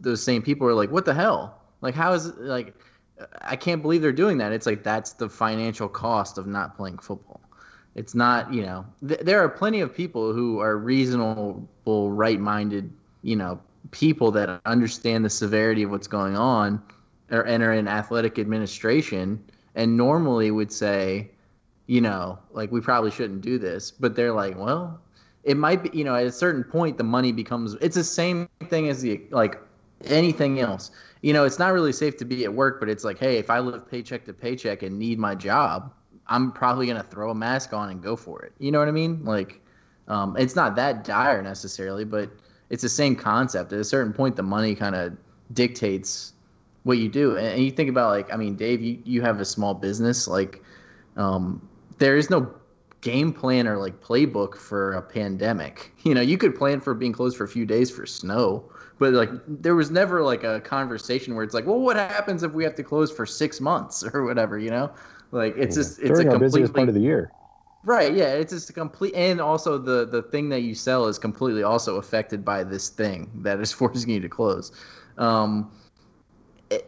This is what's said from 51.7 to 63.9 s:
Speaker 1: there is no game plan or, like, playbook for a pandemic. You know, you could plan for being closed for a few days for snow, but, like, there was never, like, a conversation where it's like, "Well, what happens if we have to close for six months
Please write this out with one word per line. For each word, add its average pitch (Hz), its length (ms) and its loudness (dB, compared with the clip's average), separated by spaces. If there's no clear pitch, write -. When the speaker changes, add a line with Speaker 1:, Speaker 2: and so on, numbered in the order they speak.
Speaker 1:
there 139 180 6
is 147 140 4
no 143 240 2
game 143 320 0
plan 127 340 2
or, 104 100 0
like, 95 240 -6
playbook 113 540 0
for 98 380 -2
a 92 80 -4
pandemic. 98 920 -4
You 156 100 4
know, 123 80 6
you 147 160 4
could 165 160 4
plan 139 260 2
for 131 140 -4
being 117 180 -2
closed 123 240 -2
for 107 80 -6
a 101 40 -2
few 117 180 -4
days 117 240 4
for - 160 -12
snow, 104 580 -2
but, 135 140 6
like, 117 160 4
there 160 280 2
was 151 140 4
never, 180 320 2
like, 123 220 2
a 110 180 -2
conversation 127 720 -4
where 110 80 -2
it's 104 100 -6
like, 117 120 -2
"Well, 220 140 2
what 247 160 2
happens 202 480 -2
if 160 80 -2
we 160 120 -2
have 156 120 -2
to 143 80 -8
close 151 280 0
for 113 140 -6
six - 340 -4
months - 440 -2